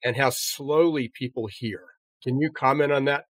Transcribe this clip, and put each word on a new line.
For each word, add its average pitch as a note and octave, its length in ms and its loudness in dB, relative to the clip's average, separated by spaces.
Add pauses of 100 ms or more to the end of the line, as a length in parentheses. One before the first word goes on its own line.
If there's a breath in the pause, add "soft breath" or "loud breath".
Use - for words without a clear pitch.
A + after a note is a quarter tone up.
and B2 120 0
how C3+ 140 2
slowly D3 800 0
people B2 400 -8
hear. G2+ 340 -8 (420)
Can B2+ 160 -2
you D3+ 120 0
comment C#3+ 400 2
on C#3 140 2
that? C#3+ 260 0